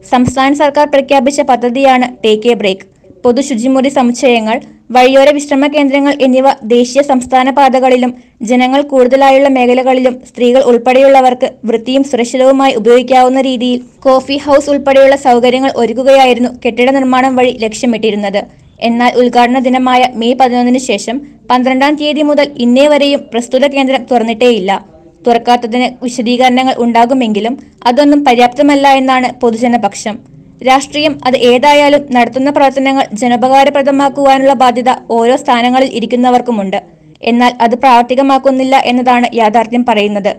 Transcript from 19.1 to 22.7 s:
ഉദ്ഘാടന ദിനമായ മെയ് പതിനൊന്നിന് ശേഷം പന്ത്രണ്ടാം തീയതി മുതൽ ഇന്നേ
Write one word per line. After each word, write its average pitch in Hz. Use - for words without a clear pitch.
ഉദ്ഘാടന 240
ദിനമായ 254
മെയ് 233
പതിനൊന്നിന് 247
ശേഷം 233
പന്ത്രണ്ടാം 262
തീയതി 294
മുതൽ 294
ഇന്നേ 247